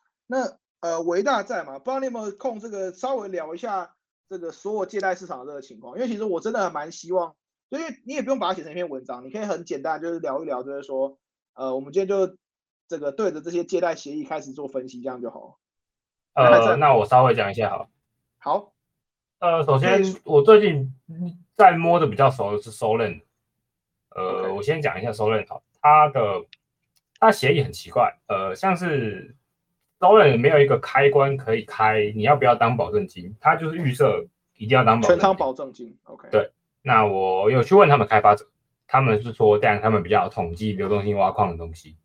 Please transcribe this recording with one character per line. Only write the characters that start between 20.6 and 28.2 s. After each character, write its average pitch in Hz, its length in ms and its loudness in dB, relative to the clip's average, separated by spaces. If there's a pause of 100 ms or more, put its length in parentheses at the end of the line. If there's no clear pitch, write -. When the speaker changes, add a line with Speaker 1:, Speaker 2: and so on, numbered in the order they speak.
Speaker 2:
近 147 340 -2 (640)
在 190 160 8
摸 170 260 2
的 156 80 2
比 - 100 -6
较 139 140 4
熟 104 260 -6
的 104 60 -6
是 113 100 -16
Solana， 107 500 -4 (840)
呃， 92 320 -6
Speaker 1:
OK。 95 120 -4
Speaker 2:
我 104 100 -8
先 156 180 -4
讲 127 180 -4
一 101 40 -10
下 113 100 -6
Solana 110 360 -2
好 - 80 -14
了， - 60 -16 (180)
它 151 280 6
的， 104 380 -2 (760)
它 220 100 6
协 135 240 0
议 143 80 0
很 - 100 -6
奇 - 180 -18
怪， 120 360 0